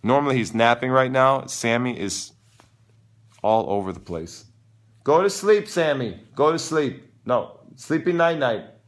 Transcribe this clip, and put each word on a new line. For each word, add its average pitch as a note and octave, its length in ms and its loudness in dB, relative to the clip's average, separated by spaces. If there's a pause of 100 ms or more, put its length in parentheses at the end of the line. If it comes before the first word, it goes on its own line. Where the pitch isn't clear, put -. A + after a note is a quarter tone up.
Normally C3+ 340 2
he's A2 160 -4
napping A#2+ 380 2
right C3 200 4
now. C3 360 2
Sammy A#2+ 520 -2
is - 340 -8 (1080)
all A2 280 0
over G2 220 -4
the - 80 -12
place. - 460 -12 (580)
Go D#3+ 200 4
to G3 60 2
sleep, G3+ 380 0
Sammy. C#3 520 -2 (160)
Go D3 160 2
to E3 80 -2
sleep. D3+ 520 -4 (140)
No, - 340 -2 (160)
sleepy E3 380 -2
night-night. D#3 520 0 (220)